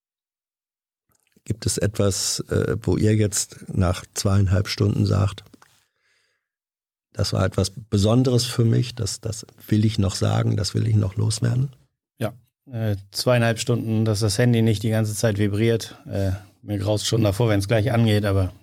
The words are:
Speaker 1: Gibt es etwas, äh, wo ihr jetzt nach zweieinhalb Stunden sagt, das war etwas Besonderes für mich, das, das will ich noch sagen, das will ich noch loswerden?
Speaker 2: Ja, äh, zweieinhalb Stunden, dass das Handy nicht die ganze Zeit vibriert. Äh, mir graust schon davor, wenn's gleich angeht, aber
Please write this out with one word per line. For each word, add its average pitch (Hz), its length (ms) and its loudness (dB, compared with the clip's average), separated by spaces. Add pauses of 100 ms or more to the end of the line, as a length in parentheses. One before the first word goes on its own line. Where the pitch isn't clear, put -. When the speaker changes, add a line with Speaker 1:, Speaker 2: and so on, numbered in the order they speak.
(1400)
Speaker 1:
Gibt - 220 -6
es - 120 -2
etwas, - 640 -2 (100)
äh, - 320 0
wo - 140 0
ihr 107 200 2
jetzt - 520 -2
nach 90 360 0 (100)
zweieinhalb 98 540 2
Stunden 101 380 0
sagt, 101 380 0 (1700)
das - 200 -2
war 104 120 2
etwas 95 260 0
Besonderes 117 720 2
für - 200 0
mich, 123 300 0
das, - 260 -8
das - 240 -10 (220)
will 107 180 2
ich 107 140 0
noch 98 160 0
sagen, 110 420 0
das 104 180 -4
will 110 120 0
ich 110 80 0
noch 101 220 0
loswerden? 117 540 -2 (480)
Speaker 2:
Ja, 110 140 -6 (380)
äh, 110 260 -4 (140)
zweieinhalb 117 480 0
Stunden, 110 460 -2
dass 110 160 0
das 110 180 0
Handy 120 240 4
nicht 110 200 2
die 113 80 -2
ganze 110 240 -2
Zeit 104 240 -2
vibriert. 104 580 0 (100)
Äh, 98 260 -2 (300)
mir 104 160 -6
graust 104 280 -2
schon 113 160 0
davor, 107 260 2
wenn's 101 180 0
gleich 113 260 0
angeht, 110 320 2
aber 98 280 0 (100)